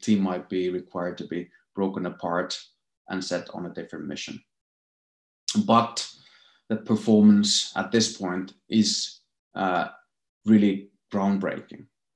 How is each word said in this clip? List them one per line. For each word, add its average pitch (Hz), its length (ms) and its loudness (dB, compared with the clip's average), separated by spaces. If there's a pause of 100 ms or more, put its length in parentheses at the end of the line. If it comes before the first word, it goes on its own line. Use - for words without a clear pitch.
team 104 200 2
might 92 280 -4
be 90 200 -2
required 90 480 -6
to - 80 -12
be 85 240 -8 (260)
broken 95 300 -4
apart 90 540 -6 (500)
and 95 140 -6
set 87 300 -6
on 90 120 -10
a 87 80 -12
different 80 320 -12
mission. - 340 -10 (1300)
But 113 420 2 (640)
the 110 80 -2
performance 104 1000 4
at 98 160 -4
this 113 260 0
point 92 360 -6 (160)
is, - 500 0 (340)
uh, 92 360 -2 (560)
really 104 440 4 (220)
groundbreaking. 98 720 -4 (300)